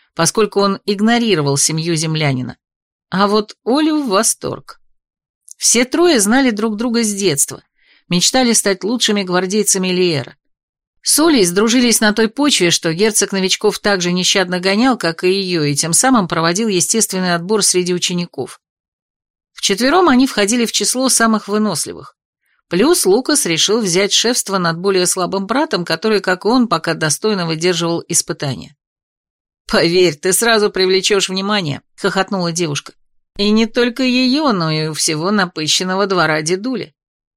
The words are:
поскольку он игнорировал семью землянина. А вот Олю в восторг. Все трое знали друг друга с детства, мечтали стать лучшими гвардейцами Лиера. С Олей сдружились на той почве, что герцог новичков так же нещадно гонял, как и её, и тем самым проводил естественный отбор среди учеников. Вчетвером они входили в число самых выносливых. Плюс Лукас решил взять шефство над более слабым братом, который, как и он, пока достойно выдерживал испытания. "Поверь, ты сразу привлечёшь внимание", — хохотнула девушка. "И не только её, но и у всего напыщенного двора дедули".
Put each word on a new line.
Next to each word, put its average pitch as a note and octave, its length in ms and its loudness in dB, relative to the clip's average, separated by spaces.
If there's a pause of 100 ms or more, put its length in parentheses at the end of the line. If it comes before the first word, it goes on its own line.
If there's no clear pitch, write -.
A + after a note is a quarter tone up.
(140)
поскольку G3+ 460 0
он G3 240 0
игнорировал G3+ 720 2
семью D#3+ 380 -2
землянина. D3+ 640 -2 (500)
А G3 180 0
вот G#3 380 0
Олю D4+ 380 0
в C4 60 -4
восторг. - 720 -4 (760)
Все - 280 0
трое D4+ 360 2
знали B3 300 2
друг G#3+ 260 -2
друга A#3 260 0
с G#3 100 -2
детства, F#3+ 520 -4 (440)
мечтали A#3 440 2
стать G3 320 0
лучшими G#3 400 -2
гвардейцами F#3 640 0
Лиера. F3 480 -2 (680)
С - 160 0
Олей D4 260 4
сдружились A3 560 2
на G#3+ 120 2
той A3+ 160 2
почве, A#3+ 420 0
что E3 220 -4
герцог G#3 400 0
новичков F#3+ 480 -2
так G3+ 200 0
же F3 120 -2
нещадно F3+ 480 0
гонял, G#3 360 2
как E3 280 -4
и F#3 80 4
её, F3+ 320 0
и D3 100 0
тем E3 200 -2
самым A#3+ 340 2
проводил F3 400 -2
естественный F#3 680 0
отбор F#3 300 -2
среди F3+ 280 0
учеников. F3 680 -6 (920)
Вчетвером C#4 560 0
они C4 200 4
входили A3+ 360 0
в G3+ 60 -4
число B3 380 -2
самых A3 400 0
выносливых. G3+ 640 -4 (540)
Плюс C4 360 2
Лукас B3+ 400 2
решил F#3+ 360 0
взять G3 320 0
шефство A3 460 -2
над E3+ 200 -2
более F#3 280 2
слабым F#3+ 400 -2
братом, A#3 380 -2
который, G3 360 0
как F#3 240 -2
и G3+ 40 2
он, A#3+ 200 4
пока D#3+ 260 -2
достойно E3+ 520 -2
выдерживал E3 600 -2
испытания. C#3+ 720 -6 (880)
"Поверь, E3+ 480 2
ты F3+ 180 -4
сразу G#3+ 380 2
привлечёшь F#3+ 600 0
внимание", — F#3+ 520 -4 (140)
хохотнула F#3 560 -2
девушка. E3 400 -4 (460)
"И G#3 120 0
не A3+ 160 4
только A#3+ 360 -2
её, B3+ 500 2
но E3 180 -2
и D#3 180 -2
у D#3 60 -8
всего D#3+ 360 -2
напыщенного F#3 760 -2
двора D#3 360 0
дедули". F#3+ 520 -4 (420)